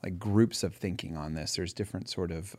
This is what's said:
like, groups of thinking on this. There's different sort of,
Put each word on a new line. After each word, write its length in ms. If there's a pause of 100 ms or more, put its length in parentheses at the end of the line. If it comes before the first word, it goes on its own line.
like, 160
groups 440
of 120
thinking 420
on 180
this. 220
There's 160
different 360
sort 240
of, 260